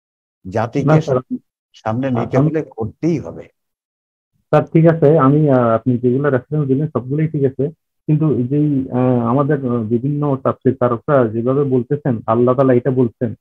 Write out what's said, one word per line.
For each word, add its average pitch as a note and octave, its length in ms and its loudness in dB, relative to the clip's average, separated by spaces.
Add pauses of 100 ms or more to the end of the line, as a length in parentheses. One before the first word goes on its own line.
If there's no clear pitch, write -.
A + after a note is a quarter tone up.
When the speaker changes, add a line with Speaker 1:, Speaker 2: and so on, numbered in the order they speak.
(480)
Speaker 1:
জাতিকে A2+ 380 -2
Speaker 2:
না, D#3 140 4
স্যার, C#3+ 160 -2 (580)
Speaker 1:
সামনে B2+ 360 -4
নিতে B2 260 -2
Speaker 2:
আমি D3 120 4
Speaker 1:
হলে D#3 140 -2
করতেই C#3 560 -6
হবে। E2 260 -12 (1000)
Speaker 2:
স্যার, D3+ 200 2
ঠিক E3 220 2
আছে, D#3+ 320 4
আমি, C#3+ 320 4
আহ, A#2+ 240 4
আপনি A#2+ 240 0
যেগুলো B2+ 320 0
reference C3+ 380 -2
দিলেন D3 200 0
সবগুলোই C#3 400 -4
ঠিক D3 160 -4
আছে, C3+ 240 -2 (400)
কিন্তু D3+ 340 0
যেই, C#3+ 480 -2
আহ, B2 360 0
আমাদের, C#3 400 0
আহ, A#2+ 160 -2
বিভিন্ন C3+ 540 -2
তাফসীর A#2+ 440 -2
কারকরা A#2+ 480 0
যেভাবে B2 360 -2
বলতেছেন, C3 600 -2
"আল্লাহ B2 280 2
তাআলা C3 200 2
এটা B2 160 0
বলছেন, B2 500 -2